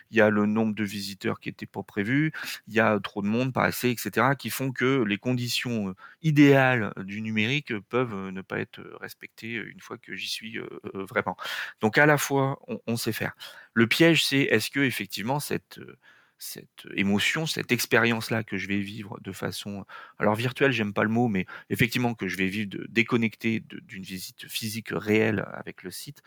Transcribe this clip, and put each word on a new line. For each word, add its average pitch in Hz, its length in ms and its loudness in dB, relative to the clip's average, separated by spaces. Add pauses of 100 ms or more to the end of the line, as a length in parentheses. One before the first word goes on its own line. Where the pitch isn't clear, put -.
(120)
Il 110 60 0
y 110 40 8
a 107 80 8
le 104 160 4
nombre 107 300 2
de 107 80 -2
visiteurs 101 560 -6
qui - 100 -12
était - 160 -12
pas - 180 -8
prévu. 135 480 -2 (360)
Il 107 60 -12
y 110 60 4
a 107 200 4
trop - 220 -6
de 101 60 -2
monde, 123 260 0
pas 101 100 2
assez, 101 260 0
et 117 80 0
cetera, 117 380 2
qui 120 140 -8
font - 220 -4
que 127 320 2
les 101 140 0
conditions, 120 720 -2
heu, 92 60 -8 (260)
idéales 135 760 6
du 101 240 -8
numérique 110 560 -2 (120)
peuvent, 120 240 0
heu, 95 180 -6
ne 95 100 -8
pas 104 180 -6
être, 107 200 -10
heu, 87 220 -16
respectées, - 540 -14
heu, 98 140 -8
une 92 120 -20
fois 113 160 -14
que 113 180 -14
j'y 95 120 -8
suis, 113 300 -8
heu, 90 120 -10 (240)
heu, 98 120 -8
vraiment. 92 320 -2 (440)
Donc 107 160 2
à 147 80 8
la 151 120 6
fois, 139 500 0
on, 107 200 -8
on 113 100 -2
sait 113 160 -2
faire. - 200 -4 (400)
Le 113 140 6
piège, 165 380 6
c'est 139 160 2
est-ce - 280 2
que 139 120 -2
effectivement 120 580 -2
cette, - 400 -6
heu, - 180 -18 (440)
cette - 540 -16
émotion, 101 500 2
cette - 280 -2
expérience-là 113 720 2
que 101 140 -6
je 95 120 -6
vais 101 100 0
vivre 101 420 -8
de 95 120 -10
façon, 98 520 -8 (340)
alors 104 160 2
virtuelle, 127 360 2
j'aime 110 220 -2
pas 107 100 2
le 107 60 4
mot, 120 180 4
mais 95 180 0 (240)
effectivement 120 440 0
que 95 160 -6
je 87 80 -6
vais 95 100 0
vivre 101 220 -4
de, - 200 -10
déconnectée 113 720 0
de... - 220 -12
d'une 95 220 -14
visite 92 440 -12
physique 110 440 -8
réelle 107 600 2
avec - 320 -14
le 90 80 -10
site, - 360 -14